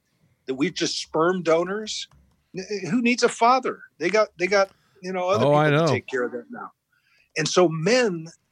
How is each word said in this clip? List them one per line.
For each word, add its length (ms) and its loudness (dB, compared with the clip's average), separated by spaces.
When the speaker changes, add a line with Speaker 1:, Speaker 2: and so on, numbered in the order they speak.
Speaker 1:
that 100 -6
we're 280 -2
just 180 -4
sperm 420 0
donors. 640 -2
N-, 320 -8
who 120 0
needs 220 0
a 60 6
father? 520 0
They 100 -2
got, 200 2
they 80 -2
got, 220 2
you 100 -8
know, 160 -4
other 180 2
Speaker 2:
Oh, 40 4
Speaker 1:
people 160 4
Speaker 2:
I 40 2
Speaker 1:
to 100 2
Speaker 2:
know. 80 2
Speaker 1:
take 200 -2
care 160 -4
of 80 -6
that 180 -12
now. 220 -14
And 80 -2
so 220 4
men 600 0